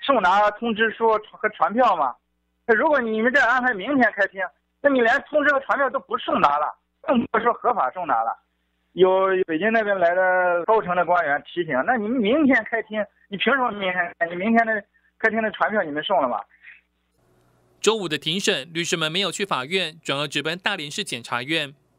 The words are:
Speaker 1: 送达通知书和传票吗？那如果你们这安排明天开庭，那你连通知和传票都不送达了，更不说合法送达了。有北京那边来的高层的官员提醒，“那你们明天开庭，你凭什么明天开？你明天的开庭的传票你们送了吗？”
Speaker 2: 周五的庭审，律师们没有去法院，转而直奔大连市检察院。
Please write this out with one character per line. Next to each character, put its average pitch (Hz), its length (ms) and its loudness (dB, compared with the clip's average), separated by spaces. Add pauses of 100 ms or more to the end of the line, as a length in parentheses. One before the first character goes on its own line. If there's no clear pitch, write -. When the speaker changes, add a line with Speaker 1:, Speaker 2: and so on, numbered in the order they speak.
Speaker 1:
送 240 220 2
达 202 300 4
通 226 220 -4
知 220 160 0
书 226 180 0 (240)
和 - 180 -4
传 170 240 -2
票 233 200 4
吗？ 135 200 -2 (520)
那 233 80 4
如 254 140 2
果 294 140 2
你 220 180 -2
们 240 100 2
这 277 80 2
安 247 240 2
排 247 120 0
明 208 240 -4
天 247 180 4
开 196 120 0
庭， 190 120 -12 (400)
那 285 80 4
你 254 140 2
连 233 120 4 (140)
通 294 160 0
知 294 80 4
和 269 80 2
传 226 160 -2
票 277 140 0
都 269 100 -4
不 226 160 -8
送 285 240 -2
达 147 180 4
了， 143 160 -4 (280)
更 254 240 2
不 226 140 0
说 226 120 2
合 226 220 0
法 135 160 0
送 180 160 -8
达 117 160 0
了。 113 120 -4 (580)
有 185 340 4 (200)
北 156 120 -2
京 208 120 0
那 226 120 2
边 202 160 0
来 175 160 2
的 180 500 2
高 220 160 4
层 180 160 -2
的 175 80 2
官 175 220 2
员 143 180 0
提 - 220 -6
醒 147 80 -4 (100)
，“那 247 120 0
你 208 120 -2
们 254 80 -2
明 254 300 2
天 240 180 2
开 220 200 -4
庭， 214 140 -10 (300)
你 202 80 -10
凭 220 160 0
什 277 60 2
么 247 140 0
明 202 100 -8 (100)
天 - 20 -4 (240)
开？ 170 80 -2
你 175 100 -6
明 220 200 0
天 233 100 4
的 214 160 -4 (360)
开 220 100 2
庭 220 140 -2
的 214 80 -2
传 175 200 -2
票 208 120 -2
你 156 80 -6
们 151 120 -6
送 190 200 0
了 131 40 0
吗？” 110 140 -4 (1400)
Speaker 2:
周 214 160 2
五 185 120 -6
的 151 80 -4
庭 160 240 -4
审， 165 320 -4
律 170 100 -4
师 175 140 -4
们 156 160 -2
没 185 80 -2
有 185 100 -2
去 202 140 -6
法 131 220 -4
院， 165 360 -4
转 139 160 -4
而 147 80 -4
直 147 160 -4
奔 160 160 -4
大 208 160 -4
连 147 160 -10
市 196 140 -8
检 120 180 -10
察 120 200 -6
院。 143 320 -6 (240)